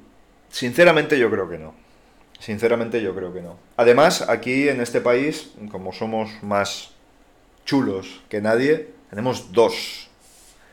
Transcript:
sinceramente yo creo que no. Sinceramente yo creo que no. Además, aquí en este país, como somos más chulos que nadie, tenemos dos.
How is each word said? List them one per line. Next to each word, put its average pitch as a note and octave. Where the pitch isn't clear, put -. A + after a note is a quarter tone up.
sinceramente D3+
yo A2
creo G2
que E2+
no. D#2
Sinceramente A2+
yo F#2+
creo F2+
que F2+
no. E2+
Además, B2+
aquí B2+
en B2+
este A#2+
país, C3+
como F#2
somos A2
más G2+
chulos G#2+
que G#2+
nadie, B2+
tenemos G#2
dos. -